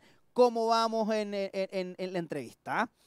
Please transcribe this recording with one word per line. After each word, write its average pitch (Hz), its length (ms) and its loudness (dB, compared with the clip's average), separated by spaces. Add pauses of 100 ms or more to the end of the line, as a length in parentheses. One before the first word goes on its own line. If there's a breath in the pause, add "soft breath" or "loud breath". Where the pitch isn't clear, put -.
(340 soft breath)
cómo 233 340 4
vamos 226 480 2
en, 208 180 -2
en, 196 180 -4
en, 190 460 -4
en 185 160 -6
la 185 60 -2
entrevista, 147 640 -4
¿ah? 214 80 -2 (180 soft breath)